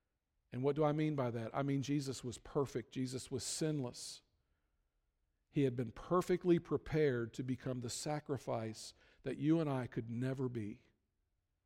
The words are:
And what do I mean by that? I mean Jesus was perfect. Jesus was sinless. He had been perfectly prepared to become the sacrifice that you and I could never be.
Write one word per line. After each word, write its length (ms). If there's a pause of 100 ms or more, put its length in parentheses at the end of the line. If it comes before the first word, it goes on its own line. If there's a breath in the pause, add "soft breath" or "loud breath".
(500)
And 120
what 140
do 80
I 80
mean 220
by 160
that? 220
I 100
mean 200
Jesus 420
was 140
perfect. 540
Jesus 380
was 140
sinless. 800 (1300)
He 140
had 120
been 140
perfectly 680
prepared 760
to 80
become 380
the 100
sacrifice 1040 (300 soft breath)
that 120
you 240
and 80
I 200
could 200
never 400
be. 320 (840)